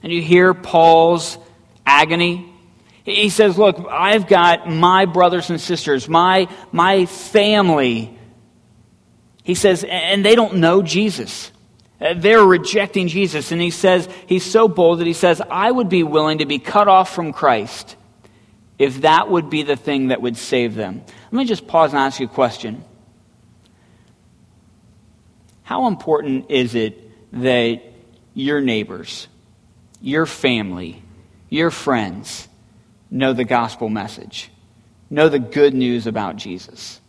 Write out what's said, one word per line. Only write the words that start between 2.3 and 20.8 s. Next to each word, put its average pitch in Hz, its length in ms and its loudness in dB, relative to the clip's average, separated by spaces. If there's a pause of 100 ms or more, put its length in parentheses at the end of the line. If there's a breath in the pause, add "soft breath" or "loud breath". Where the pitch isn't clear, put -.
He 202 260 -2
says, 196 260 2
"Look, 202 320 2
I've 190 380 0
got 175 420 4
my 180 380 4
brothers 175 460 0
and 160 100 -4
sisters, 147 480 -4
my, 180 380 2 (240 loud breath)
my 185 340 2
family." 165 1120 0 (1300)
He 180 100 -2
says, 180 300 0
"And 185 420 -2
they 214 80 8
don't 220 220 2
know 175 260 4
Jesus. 175 680 -4 (500)
Uh, 160 140 -2
they're 208 280 6
rejecting 190 640 2
Jesus." 160 440 -4
And 170 100 -4
he 175 80 -2
says, 180 400 0 (160 loud breath)
he's 185 180 0
so 226 240 2
bold 170 340 2
that 170 40 -2
he 170 80 -2
says, 165 260 2 (120)
"I 196 180 -2
would 247 180 -2
be 180 140 0
willing 156 380 0
to 151 80 -2
be 143 100 -4
cut 208 300 0
off 190 260 4
from 165 180 -8
Christ 120 640 -4 (840 soft breath)
if 135 220 0
that 160 280 4
would 165 220 -2
be 156 100 -2
the 143 140 -2
thing 135 320 -4
that 123 160 -2
would 120 120 -4
save 120 380 -2
them." 104 300 -10 (280 loud breath)